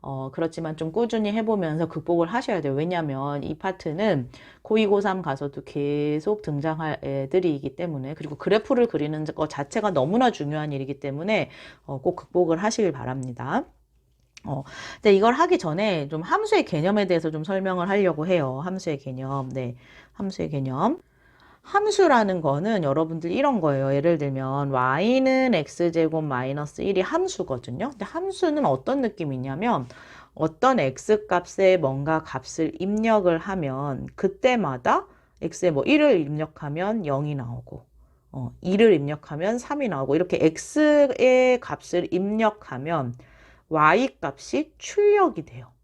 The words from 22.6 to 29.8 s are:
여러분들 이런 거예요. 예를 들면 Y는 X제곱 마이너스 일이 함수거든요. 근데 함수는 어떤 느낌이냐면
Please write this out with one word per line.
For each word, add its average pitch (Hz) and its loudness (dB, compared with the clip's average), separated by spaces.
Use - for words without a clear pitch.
여러분들 160 0
이런 254 2
거예요. 139 2
예를 151 2
들면 139 -2
Y는 240 2
X제곱 165 0
마이너스 139 -4
일이 185 0
함수거든요. 190 -4
근데 220 -10
함수는 330 -2
어떤 180 0
느낌이냐면 143 -4